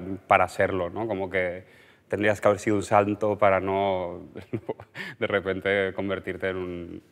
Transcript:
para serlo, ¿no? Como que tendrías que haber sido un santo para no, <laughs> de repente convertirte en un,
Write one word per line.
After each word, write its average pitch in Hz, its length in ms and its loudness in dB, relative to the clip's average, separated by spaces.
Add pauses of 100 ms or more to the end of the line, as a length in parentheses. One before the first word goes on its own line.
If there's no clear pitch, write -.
(280)
para 95 200 6
serlo, 92 420 0
¿no? 95 160 -6
Como 95 240 -4
que 90 360 -4 (420)
tendrías 104 320 0
que - 80 2
haber 101 140 4
sido 107 160 2
un 98 60 0
santo 104 540 2
para 98 220 4
no, 92 640 -2 (480)
<laughs> - 500 -14
de 113 80 0
repente 95 680 0
convertirte 95 560 -4
en 95 60 -4
un, 87 560 -8